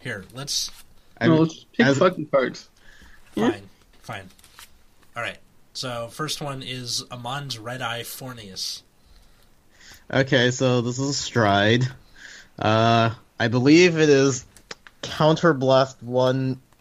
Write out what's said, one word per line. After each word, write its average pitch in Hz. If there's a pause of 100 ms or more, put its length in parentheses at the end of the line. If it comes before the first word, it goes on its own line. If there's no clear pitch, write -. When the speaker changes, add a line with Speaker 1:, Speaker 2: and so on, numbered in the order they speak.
Speaker 1:
Here, 104
let's - (500)
Speaker 2:
I -
Speaker 3:
No, 165
Speaker 2:
mean, 160
Speaker 3:
let's 160
pick -
Speaker 2:
as 139
Speaker 3:
fucking 175
cards. 127 (680)
Speaker 2:
Yeah. 214
Speaker 1:
Fine, 98 (320)
fine. 98 (880)
All 120
right. 98 (360)
So 120
first 151
one 139
is 127
Amon's 123
Red 120
Eye 117
Forneus. 113 (1300)
Speaker 2:
Okay, 127
so 127
this 120
is 139
Stride. 110 (720)
Uh, 113 (280)
I 113
believe 151
it 156
is 139 (560)
Counterblast 135
one, 127 (220)